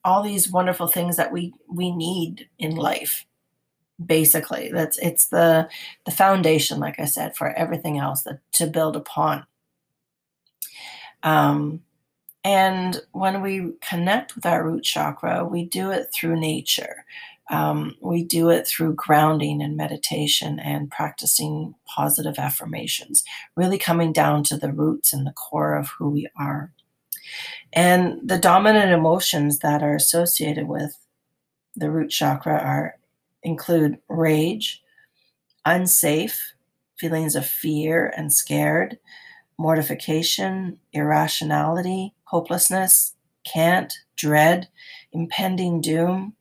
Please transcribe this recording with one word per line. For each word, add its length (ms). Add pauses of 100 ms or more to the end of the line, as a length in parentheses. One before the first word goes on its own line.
all 180
these 260
wonderful 380
things 300
that 160
we, 200 (140)
we 240
need 560 (100)
in 200
life. 480 (800)
Basically, 680
that's, 280
it's 260
the, 420 (380)
the 60
foundation, 680
like 220
I 40
said, 300
for 140
everything 480
else 260
that, 160 (140)
to 140
build 280
upon. 500 (1800)
Um, 580 (640)
and 560 (100)
when 300
we 400
connect 540
with 100
our 200
root 180
chakra, 600
we 200
do 260
it 220
through 260
nature. 640 (460)
Um, 500
we 240
do 260
it 160
through 300
grounding 640
and 140
meditation 840
and 300
practicing 840 (100)
positive 540
affirmations, 840 (320)
really 200
coming 360
down 320
to 120
the 140
roots 400
and 160
the 60
core 420
of 140
who 200
we 200 (100)
are. 320 (1000)
And 540
the 120
dominant 520
emotions 680
that 240
are 120
associated 720
with 300 (760)
the 160
root 180
chakra 480
are, 380 (480)
include 640
rage, 720 (840)
unsafe, 880 (440)
feelings 380
of 100
fear 720
and 160
scared, 680 (600)
mortification, 1200 (140)
irrationality, 1200 (100)
hopelessness, 920 (280)
can't, 500 (220)
dread, 520 (440)
impending 680
doom 600